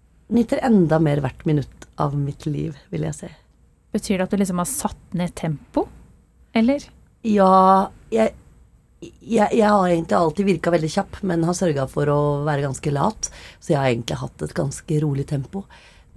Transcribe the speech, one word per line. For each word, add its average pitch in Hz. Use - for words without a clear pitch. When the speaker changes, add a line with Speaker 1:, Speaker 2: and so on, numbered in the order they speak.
Speaker 1:
nyter 233
enda 180
mer 147
hvert -
minutt 147
av 147
mitt 143
liv, 147
vil 160
jeg 151
si. -
Speaker 2:
Betyr 208
det 185
at -
du 202
liksom 180
har 175
satt -
ned 175
tempo, -
eller? 254
Speaker 1:
Ja, 190
jeg, 220
jeg, -
jeg 220
har 202
egentlig 175
alltid 175
virket 170
veldig 156
kjapp, -
men 165
har 175
sørget 139
for 147
å 147
være 143
ganske 139
lat, 165
så -
jeg 139
har 135
egentlig 120
hatt 135
et 147
ganske 151
rolig 139
tempo. 147